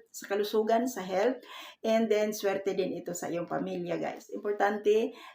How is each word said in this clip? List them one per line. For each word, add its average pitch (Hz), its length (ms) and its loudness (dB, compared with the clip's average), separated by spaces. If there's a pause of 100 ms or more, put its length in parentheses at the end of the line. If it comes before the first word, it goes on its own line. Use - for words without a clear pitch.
(140)
sa - 160 -12
kalusugan, 220 560 2
sa 202 160 -6
health, 190 400 0 (400)
and 226 240 4
then 214 240 4
swerte 196 400 0
din 180 320 -2
ito - 160 -6
sa 170 80 -6
iyong 170 240 -4
pamilya, 175 480 -2
guys. - 320 -6
Importante 208 800 2 (240)